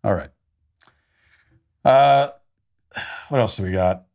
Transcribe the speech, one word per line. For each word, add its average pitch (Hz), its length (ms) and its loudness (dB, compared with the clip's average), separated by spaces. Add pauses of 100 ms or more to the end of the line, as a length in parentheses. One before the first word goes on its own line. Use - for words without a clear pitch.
All 107 80 0
right. 80 160 -6 (1600)
Uh, 139 440 4 (960)
what 139 120 -2
else 110 180 -2
do 98 60 -6
we 92 80 -6
got? 92 440 -2